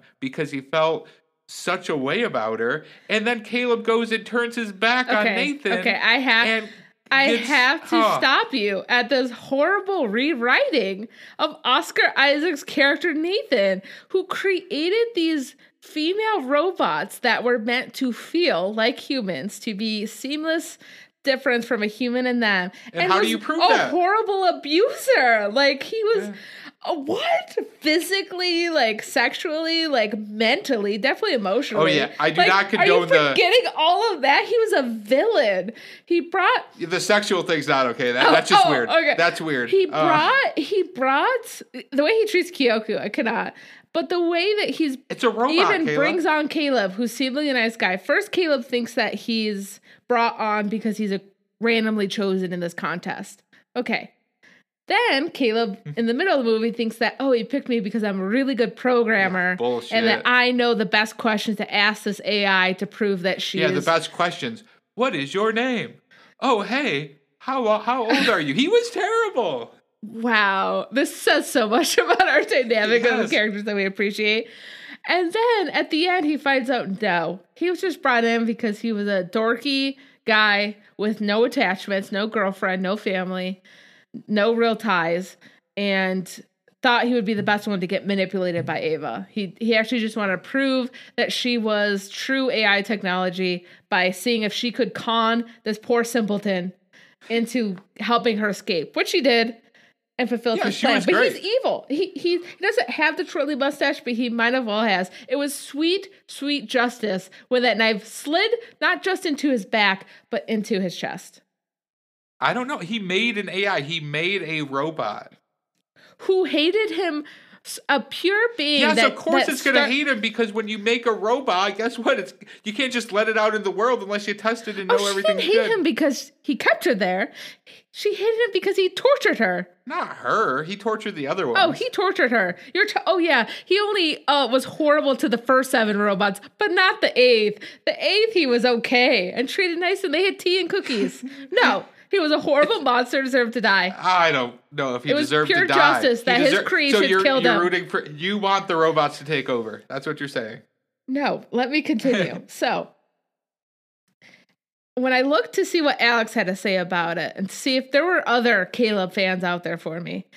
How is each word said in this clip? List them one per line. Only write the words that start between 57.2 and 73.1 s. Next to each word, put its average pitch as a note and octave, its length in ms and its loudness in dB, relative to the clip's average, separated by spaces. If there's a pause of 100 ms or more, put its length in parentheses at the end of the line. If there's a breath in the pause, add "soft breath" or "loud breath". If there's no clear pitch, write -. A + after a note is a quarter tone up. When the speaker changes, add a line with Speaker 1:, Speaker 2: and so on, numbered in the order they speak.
Speaker 2:
he A#3 140 2
picked C4+ 240 -4
me A#3 100 0
because G#3+ 240 -2
I'm G3 160 -2
a F#3 60 -4
really C4 300 0
good A3 200 -2
programmer G3+ 760 2
Speaker 1:
Yeah, F3+ 40 -2
bullshit. A#3 380 -2
Speaker 2:
and A3+ 140 2
that G#3 180 2
I B3 260 4
know A#3+ 220 2
the G#3+ 120 0
best G#3+ 320 0
questions G#3+ 400 0
to - 160 -6
ask G#3 300 2
this G3+ 220 -4
A G3+ 220 0
I F#3 320 4
to G3+ 80 -6
prove G3 340 -2
that F#3 200 0
she - 180 -6
Speaker 1:
Yeah, E3 100 2
Speaker 2:
is" F#3 60 0
Speaker 1:
the F3+ 60 -2 (100)
best E3 200 0
questions. D#3 520 -4 (320 soft breath)
"What A#3+ 200 0
is C#3 180 -4
your G#3+ 200 0
name? A3+ 400 -2 (480 soft breath)
Oh, A3+ 220 2
hey, F#3 540 -4 (220)
how, C4 260 -4
uh, G#3+ 140 2
how A#3 260 -2
old C4+ 220 2
are G3 140 4
you?" C#3 140 -2
He C4+ 120 2
was A#4 220 2
terrible. F#4 840 -2 (280)
Speaker 2:
Wow. G#3 880 0
This C#4+ 240 0
says - 340 2
so A3 200 2
much B3+ 280 2
<laughs> - 0 -
about F#4 300 4
our D4 160 4
dynamic A#3 600 2
of A#3 120 4